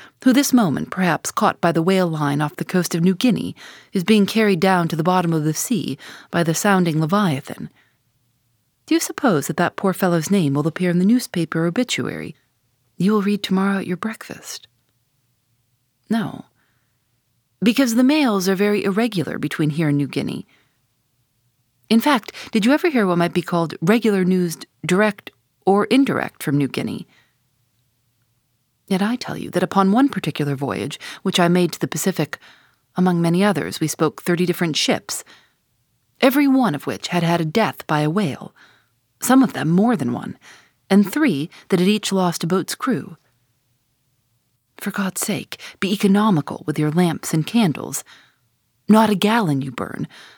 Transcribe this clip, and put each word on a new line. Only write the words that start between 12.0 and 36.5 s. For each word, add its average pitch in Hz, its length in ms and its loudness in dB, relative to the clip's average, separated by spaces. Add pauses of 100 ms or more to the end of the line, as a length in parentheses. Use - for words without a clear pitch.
you 190 160 2
will 214 100 2
read 202 200 -2
tomorrow 196 360 0
at 185 80 -6
your 175 100 -4
breakfast? - 720 -12 (1400)
No. 214 340 -4 (1160)
Because 233 320 2
the 254 100 4
mails 254 440 2
are 196 60 2
very 208 300 0
irregular 202 540 -2
between 151 320 -2
here 156 180 0
and 143 80 2
New 143 100 0
Guinea. - 400 -6 (1400)
In 226 120 4
fact, 269 320 0 (200)
did 208 120 0
you 247 80 4
ever 311 160 2
hear 247 180 0
what 175 120 0
might 170 140 0
be 175 100 0
called 165 380 -2
regular 202 440 2
news 180 340 0 (260)
direct 196 460 -2 (360)
or 196 200 2
indirect - 560 0
from 143 140 -2
New 143 120 0
Guinea? - 380 -8 (1800)
Yet 190 160 0
I 226 140 -2
tell - 200 -8
you - 140 -12
that 180 120 -2
upon 190 300 2
one 262 160 4
particular 147 480 -4
voyage 131 420 -6 (240)
which - 160 -2
I 175 100 4
made 175 240 4
to - 60 -12
the - 80 -4
Pacific, 165 520 -4 (580)
among 180 260 2
many 170 220 2
others 156 340 -2
we 160 100 -2
spoke - 320 -2
thirty 175 260 0
different 170 300 -2
ships, - 460 -4 (960)
every 277 280 4
one 254 260 2